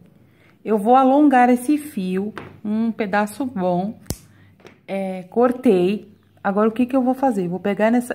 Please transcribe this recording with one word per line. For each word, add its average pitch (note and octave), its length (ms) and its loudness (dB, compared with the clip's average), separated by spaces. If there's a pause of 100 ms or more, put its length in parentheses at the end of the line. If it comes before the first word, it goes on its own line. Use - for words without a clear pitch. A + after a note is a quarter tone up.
(640)
Eu G#3+ 140 0
vou A3 160 2
alongar C4 540 6
esse B3+ 300 0
fio, F#3+ 540 -6 (320)
um A3 280 -2
pedaço G#3 520 -4
bom, F#3 540 -4 (880)
é, F#3 380 -8
cortei. A3 880 0 (300)
Agora, G3+ 240 2
o A3 40 0
que B3 140 -2
que B3 80 -6
eu C4+ 80 2
vou B3+ 120 0
fazer? A3 340 -2
Vou F3+ 100 -6
pegar G3+ 320 0
nessa, A#3+ 240 0